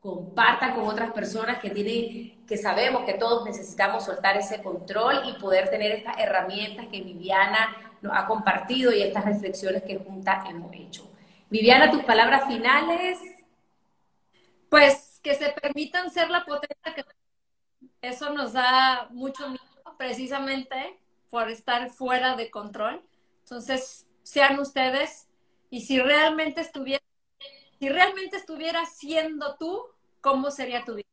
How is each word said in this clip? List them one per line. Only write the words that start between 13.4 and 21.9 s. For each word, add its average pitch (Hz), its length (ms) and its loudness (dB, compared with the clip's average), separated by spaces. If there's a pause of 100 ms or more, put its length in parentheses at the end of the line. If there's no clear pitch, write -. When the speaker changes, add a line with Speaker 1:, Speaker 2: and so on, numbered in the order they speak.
Speaker 2:
Pues 285 540 6
que 285 120 0
se 285 160 -2
permitan 294 600 -4
ser 330 200 0
la 349 140 2
potencia 294 500 -8
que - 100 -10 (1000)
eso 254 280 -8
nos 277 220 -4
da 254 580 4
mucho 269 380 -8
miedo, 262 140 -10 (360)
precisamente 262 1000 -6 (320)
por 226 200 -4
estar 247 400 -2